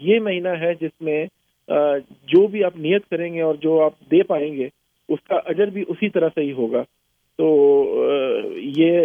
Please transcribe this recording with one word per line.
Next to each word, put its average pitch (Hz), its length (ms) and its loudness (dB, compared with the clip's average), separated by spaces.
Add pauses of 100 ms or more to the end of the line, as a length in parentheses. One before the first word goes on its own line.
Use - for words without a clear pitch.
یہ 202 200 2
مہینہ 185 280 -4
ہے 170 320 -2
جس 160 200 -8
میں، 156 260 -4 (420)
آ، 147 280 0 (300)
جو 190 200 6
بھی 202 180 -4
آپ 175 120 -4
نیت 170 340 -2
کریں 170 240 -6
گے 165 80 -4
اور 156 120 0
جو 156 280 2
آپ 156 100 2 (180)
دے 170 120 6
پائیں 156 320 -2
گے 131 140 -4 (400)
اس 151 100 -2 (100)
کا - 60 -2 (100)
اجر 175 220 0
بھی 202 220 -8
اسی 190 200 -4
طرح 165 260 0
سے 160 60 -2
ہی 143 120 -4
ہوگا۔ 123 300 -2 (560)
تو، 160 80 2 (640)
آ، 143 40 0 (640)
یہ 170 280 4